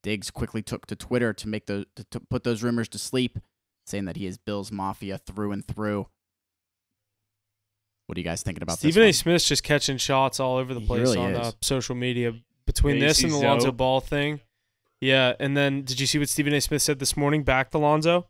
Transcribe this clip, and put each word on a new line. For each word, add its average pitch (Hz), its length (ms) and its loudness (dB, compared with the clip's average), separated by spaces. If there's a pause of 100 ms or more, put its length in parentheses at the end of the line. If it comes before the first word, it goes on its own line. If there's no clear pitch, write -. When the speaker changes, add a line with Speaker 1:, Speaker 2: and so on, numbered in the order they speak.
Speaker 1:
Diggs 104 260 -4
quickly 113 320 -6
took - 260 -8
to 104 80 -8
Twitter 120 380 0
to - 140 -10
make 107 200 -6
the, 101 180 -4 (100)
to, 104 160 -18
to - 80 -10
put - 240 -6
those 117 200 -2
rumors 117 260 -2
to - 80 -14
sleep, - 420 -2 (460)
saying 98 200 -6
that 85 120 -8
he 98 80 -6
is 92 120 -8
Bills 104 340 -8
Mafia 98 460 -6
through 101 360 -6
and 98 120 -8
through. 104 420 -4 (2000)
What 82 100 -8
are - 40 -6
you 82 40 -6
guys 85 180 -4
thinking 85 200 -8
about 85 160 -6
Speaker 2:
Stephen 165 240 6
A. - 40 10
Speaker 1:
this 175 180 4
one? 165 60 2
Speaker 2:
Smith's 170 160 4
just 143 160 0
catching 143 340 0
shots 135 440 0
all 127 160 0
over 131 160 -4
the 120 80 -6
Speaker 1:
He 107 60 -10
Speaker 2:
place 120 140 2
Speaker 1:
really 123 180 4
Speaker 2:
on, 120 120 0
Speaker 1:
is. 120 160 -2
Speaker 2:
uh, 113 40 -4 (100)
social 131 340 -2
media. 120 380 -2 (320)
Between 143 320 4
Speaker 3:
Yeah, 135 60 2
you 147 40 6
Speaker 2:
this 156 120 4
Speaker 3:
see 131 60 2
Speaker 2:
and 156 80 0
the 147 40 2
Lonzo 120 300 4
Speaker 3:
Zoe? 131 40 2
Speaker 2:
Ball 131 300 0
thing. 147 400 -2 (580)
Yeah, 131 400 4
and 143 160 0
then 139 280 2
did 127 160 -6
you 135 80 0
see 151 100 0
what 143 100 2
Stephen 147 260 0
A. 143 60 2
Smith 143 220 0
said 147 180 0
this 135 160 -2
morning 147 280 2
back 131 280 2
to 160 60 -2
Lonzo? 156 520 2